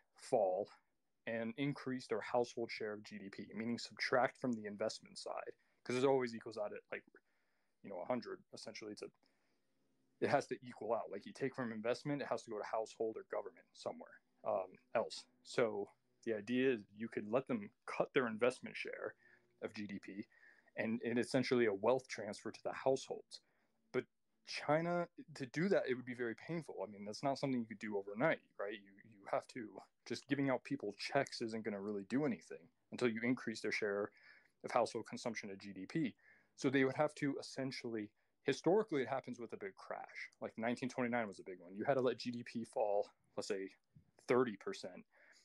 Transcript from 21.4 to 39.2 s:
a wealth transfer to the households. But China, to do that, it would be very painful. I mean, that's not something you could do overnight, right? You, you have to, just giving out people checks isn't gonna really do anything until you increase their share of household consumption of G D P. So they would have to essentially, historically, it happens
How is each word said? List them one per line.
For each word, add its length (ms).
a 80
wealth 340
transfer 420
to 120
the 100
households. 680
But 120
China, 600
to 120
do 220
that, 200
it 60
would 100
be 100
very 200
painful. 480
I 80
mean, 140
that's 180
not 160
something 220
you 60
could 120
do 180
overnight, 440
right? 160
You, 180
you 260
have 180
to, 320
just 220
giving 220
out 140
people 340
checks 420
isn't 240
gonna 160
really 280
do 160
anything 440
until 160
you 140
increase 380
their 120
share 380
of 60
household 360
consumption 440
of 80
G 140
D 140
P. 280
So 140
they 140
would 120
have 200
to 220
essentially, 720
historically, 580
it 60
happens 320